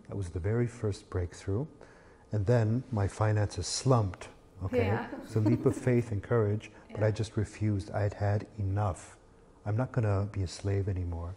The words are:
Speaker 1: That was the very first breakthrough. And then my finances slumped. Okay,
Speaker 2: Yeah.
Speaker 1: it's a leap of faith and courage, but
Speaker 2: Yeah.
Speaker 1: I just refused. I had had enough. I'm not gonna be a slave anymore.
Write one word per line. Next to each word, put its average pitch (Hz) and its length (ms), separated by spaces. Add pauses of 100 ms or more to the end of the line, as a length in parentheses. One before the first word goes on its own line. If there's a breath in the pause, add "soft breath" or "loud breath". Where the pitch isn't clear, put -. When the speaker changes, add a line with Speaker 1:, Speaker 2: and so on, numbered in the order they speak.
Speaker 1:
That 110 80
was 92 140
the 90 100
very 113 260
first - 440
breakthrough. 98 560 (680 loud breath)
And 104 140
then 117 440
my 101 160
finances 104 600
slumped. 113 640 (360)
Okay, 98 220
Speaker 2:
Yeah. - 200 (160)
Speaker 1:
it's - 140
a 110 40
leap 120 260
of 127 100
faith 120 340
and 101 120
courage, 110 480 (200 loud breath)
but 107 100
Speaker 2:
Yeah. 107 60
Speaker 1:
I 110 40
just 107 260
refused. 104 560
I 104 100
had 104 120
had 104 320 (120)
enough. 98 580 (500)
I'm 104 100
not 127 160
gonna 104 400
be 98 100
a 90 60
slave 98 400
anymore. 87 480